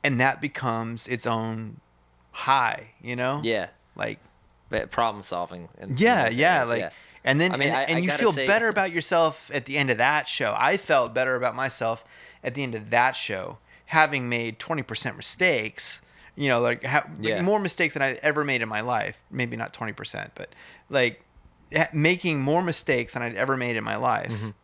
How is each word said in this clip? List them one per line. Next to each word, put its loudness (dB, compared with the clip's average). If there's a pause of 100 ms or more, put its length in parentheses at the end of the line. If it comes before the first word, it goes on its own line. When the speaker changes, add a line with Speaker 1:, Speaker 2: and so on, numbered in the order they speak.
Speaker 1:
and 2
that 2
becomes -4
its -2
own -4 (540)
high, 0 (120)
you -8
know? -2
Speaker 2:
Yeah. 0 (260)
Speaker 1:
Like, -6 (500)
Speaker 2:
But -4
problem -2
solving. -8 (100)
And, -6
Speaker 1:
Yeah, 4
Speaker 2:
and 4
those -2
Speaker 1:
yeah, 6
Speaker 2:
areas, 2
Speaker 1:
like, 0
Speaker 2:
yeah. -4 (340)
Speaker 1:
and 4
then, 2
Speaker 2:
I -2
mean, 2
Speaker 1:
and, 2
Speaker 2:
I, 2
Speaker 1:
and 0
Speaker 2:
I 2
Speaker 1:
you 0
Speaker 2:
gotta 0
Speaker 1:
feel 4
Speaker 2:
say 0
Speaker 1:
better 4
about 0
yourself 2
at -2
the -4
end 2
of 4
that 2
show. 0
I 4
felt 2
better 2
about 0
myself -2 (400)
at -4
the -4
end -6
of -10
that 4
show, -6 (300)
having 4
made -4
twenty -4
percent -4
mistakes, -2 (340)
you 0
know, 4
like, 0
ha-, 0 (100)
like, -12
Speaker 2:
Yeah. 0
Speaker 1:
more 2
mistakes 0
than 0
I'd 0
ever 2
made 0
in -2
my -2
life. -2
Maybe -2
not -8
twenty -8
percent, -10
but, -12 (400)
like, 2 (500)
ha-, 2
making 2
more 2
mistakes 0
than -4
I'd -6
ever 0
made -2
in -4
my -2
life. 0
Speaker 2:
Mm-hmm. -6 (140)